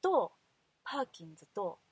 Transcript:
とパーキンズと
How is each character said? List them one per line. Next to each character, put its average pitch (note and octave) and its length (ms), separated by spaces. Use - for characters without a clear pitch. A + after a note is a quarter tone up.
と D#4+ 320
パ C#4 200
ー - 100
キ - 100
ン D#3+ 140
ズ - 80
と F#3+ 340